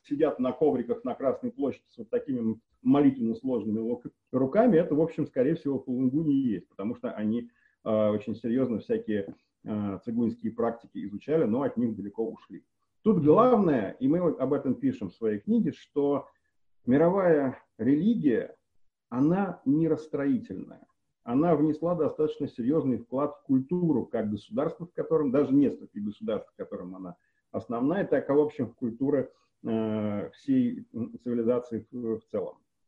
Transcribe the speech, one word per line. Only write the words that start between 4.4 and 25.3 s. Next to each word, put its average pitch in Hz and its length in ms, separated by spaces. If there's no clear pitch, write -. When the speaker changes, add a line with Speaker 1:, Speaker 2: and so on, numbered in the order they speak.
Speaker 1:
это, 175 160
в 143 60
общем, 160 260
скорее 139 300
всего, 139 240
фалунгуни 131 540
и 135 140
есть, 95 200
потому 110 260
что 120 180
они, 113 380
э, 107 260
очень 104 240
серьезно 120 440
всякие, 107 560
э, 104 400
цигуньские 113 480
практики - 520
изучали, 131 400
но 117 180
от 131 140
них 117 180
далеко 101 320
ушли. - 380
Тут 214 140
Speaker 2:
Мгм. 147 100
Speaker 1:
главное, 175 640
и 131 80
мы 170 140
вот 160 180
об 135 140
этом 135 200
пишем 120 360
в - 40
своей 107 240
книге, 202 340
что 143 560
мировая 156 720
религия, 147 800
она 170 540
миростроительная. 143 1200
Она 151 320
внесла 151 400
достаточно 151 540
серьезный 131 500
вклад 139 380
в - 100
культуру, 139 600
как 107 240
государство, 139 560
в - 60
котором, 151 380